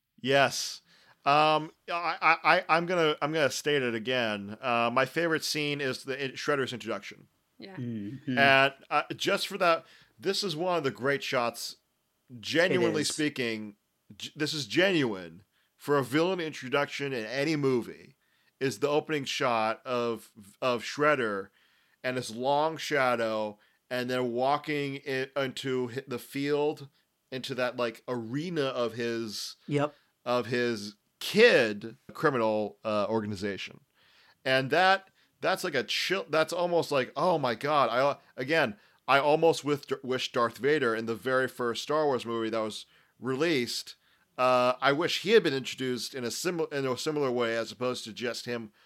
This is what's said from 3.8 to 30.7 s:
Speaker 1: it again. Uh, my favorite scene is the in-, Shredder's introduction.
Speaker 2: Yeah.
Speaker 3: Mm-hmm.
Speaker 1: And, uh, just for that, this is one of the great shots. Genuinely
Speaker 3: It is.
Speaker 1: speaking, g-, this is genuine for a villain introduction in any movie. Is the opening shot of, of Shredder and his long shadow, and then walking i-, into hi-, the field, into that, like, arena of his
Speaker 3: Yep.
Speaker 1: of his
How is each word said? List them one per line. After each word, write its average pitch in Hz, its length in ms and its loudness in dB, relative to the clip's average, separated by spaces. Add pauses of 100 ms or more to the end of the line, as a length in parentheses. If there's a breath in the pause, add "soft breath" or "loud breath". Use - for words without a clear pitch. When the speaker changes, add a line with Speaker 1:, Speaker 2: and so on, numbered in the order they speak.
Speaker 1:
it 120 100 -2
again. 110 680 -2
Uh, 117 300 0
my 131 140 2
favorite 160 380 -2
scene 147 360 -4
is 131 260 -4
the 135 200 -6
in-, 131 60 -6
Shredder's 131 420 -2
introduction. 101 540 -10 (320)
Speaker 2:
Yeah. 190 160 -16
Speaker 3:
Mm-hmm. 120 600 -6
Speaker 1:
And, 139 360 6 (160)
uh, 151 140 2 (120)
just 196 320 0
for 196 120 -8
that, 165 260 2 (340 soft breath)
this 190 240 -2
is 175 120 -4
one 175 220 0
of 156 60 -2
the 135 80 0
great 135 300 -2
shots. - 540 -4 (640)
Genuinely 147 640 2
Speaker 3:
It - 80 -2
is. - 0 -
Speaker 1:
speaking, 117 680 -4 (420)
g-, - 180 -14
this 147 200 -2
is 143 100 -6
genuine 107 760 0 (360)
for 143 200 0
a 135 60 2
villain 160 360 0
introduction 143 720 -2
in 110 120 -4
any 143 300 0
movie. 113 600 -2 (440)
Is 131 200 -2
the 143 100 0
opening 151 360 0
shot 113 600 0
of, 120 440 -2 (320)
of 123 220 0
Shredder 120 640 0 (560)
and 156 140 -4
his 113 180 -8
long 143 420 0
shadow, 113 800 0 (320)
and 123 200 -4
then 127 220 0
walking 139 760 -2
i-, 131 280 -4
into 131 540 -2
hi-, 127 180 -8
the 120 120 -6
field, 143 680 -4 (440)
into 131 240 -8
that, 123 220 -2
like, 117 300 -4
arena 135 580 -4
of 123 280 -2
his 117 600 -6 (120)
Speaker 3:
Yep. 143 260 -2 (320 soft breath)
Speaker 1:
of 123 220 0
his 117 480 -2 (240)